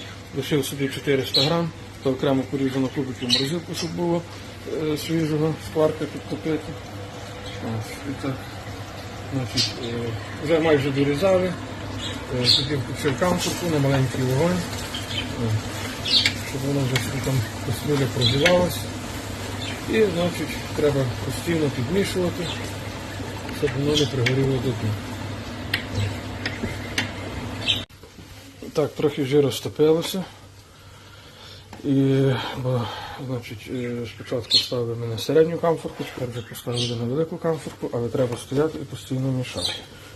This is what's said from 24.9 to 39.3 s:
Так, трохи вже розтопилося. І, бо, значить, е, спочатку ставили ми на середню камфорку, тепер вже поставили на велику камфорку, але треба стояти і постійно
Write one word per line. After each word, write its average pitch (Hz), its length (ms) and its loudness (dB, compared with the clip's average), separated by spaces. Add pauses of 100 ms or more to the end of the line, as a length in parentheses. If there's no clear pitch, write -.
Так, 147 220 0
трохи 147 280 2
вже 139 180 6
розтопилося. 156 840 4 (1600)
І, 135 380 6 (400)
бо, 127 200 2 (440)
значить, 117 440 -8
е, 120 440 -4
спочатку 120 420 -2
ставили 120 380 0
ми 117 120 -4
на 113 120 -2
середню 160 400 6
камфорку, 160 460 0
тепер 127 260 -6
вже 117 120 -8
поставили 120 540 -4
на 117 80 -2
велику 160 320 0
камфорку, 160 560 -4
але 120 160 0
треба 120 280 2
стояти 156 420 0
і 151 60 -6
постійно 131 480 -2